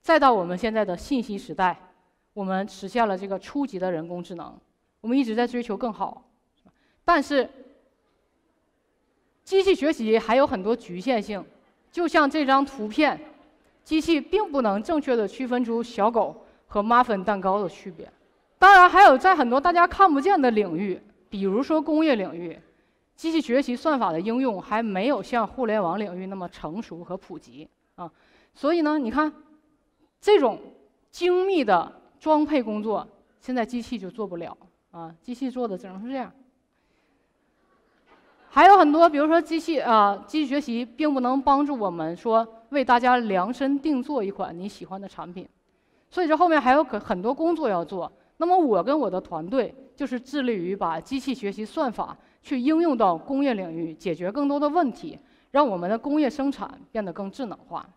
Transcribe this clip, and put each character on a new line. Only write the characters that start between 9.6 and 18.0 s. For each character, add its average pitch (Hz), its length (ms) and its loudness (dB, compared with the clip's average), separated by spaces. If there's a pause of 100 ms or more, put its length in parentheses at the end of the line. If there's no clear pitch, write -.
器 370 100 4
学 302 180 0
习 220 280 0
还 220 160 0
有 269 100 6
很 220 160 -6
多 220 140 -2
局 180 240 -14
限 226 220 -2
性， 202 220 -10 (460)
就 349 160 -4
像 302 240 2
这 302 160 -2
张 269 200 2
图 247 200 -10
片， 262 320 0 (640)
机 311 180 -2
器 311 200 0
并 381 320 -2
不 277 100 -2
能 208 220 -2
正 311 180 -2
确 262 140 -2
地 214 100 0
区 247 220 -8
分 247 160 -2
出 233 180 -4
小 233 300 0
狗 180 340 -2 (220)
和 202 160 -2
muffin 233 400 2
蛋 202 160 -2
糕 190 240 -2
的 170 60 -6
区 - 200 -16
别。 - 220 -20 (480)